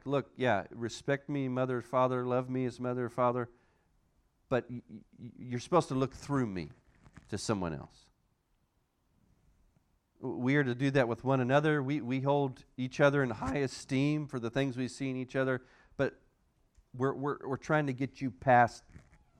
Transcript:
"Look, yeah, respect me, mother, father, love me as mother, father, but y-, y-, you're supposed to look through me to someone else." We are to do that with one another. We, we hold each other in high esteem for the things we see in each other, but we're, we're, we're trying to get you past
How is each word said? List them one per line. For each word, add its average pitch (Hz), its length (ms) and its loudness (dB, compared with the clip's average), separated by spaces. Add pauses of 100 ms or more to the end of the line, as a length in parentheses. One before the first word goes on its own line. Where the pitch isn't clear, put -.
"Look, 135 320 -2
yeah, 113 340 2
respect 117 580 -6
me, 139 200 -2
mother, 127 320 -2
father, 127 440 0
love 127 240 0
me 127 160 -2
as 117 140 -6
mother, 123 300 -4
father, 123 400 0 (1000)
but 123 220 0
y-, 120 180 -10
y-, - 480 -18
you're 123 220 -6
supposed 160 300 2
to 135 60 -2
look 131 180 0
through 135 340 -2
me 92 240 -6 (580)
to 104 80 -6
someone 92 360 -2
else." - 340 -14 (2000)
We 127 360 0
are 147 80 4
to 120 120 0
do 135 160 0
that 131 160 4
with 117 160 -4
one 131 180 2
another. 147 400 2
We, 139 200 -2
we 127 200 -2
hold 139 420 0 (140)
each 127 220 -6
other 143 240 6
in 123 80 -2
high 254 260 -4
esteem 143 720 -2
for 131 120 -8
the 113 120 -4
things 135 260 -2
we 127 100 -4
see 135 220 -6
in 127 60 -4
each 127 200 -8
other, 131 280 0 (340)
but - 220 0 (760)
we're, 131 200 0
we're, 139 240 -4 (100)
we're 131 100 -2
trying 151 300 2
to 135 60 -2
get 123 280 -6
you 135 80 -4
past 120 540 6 (560)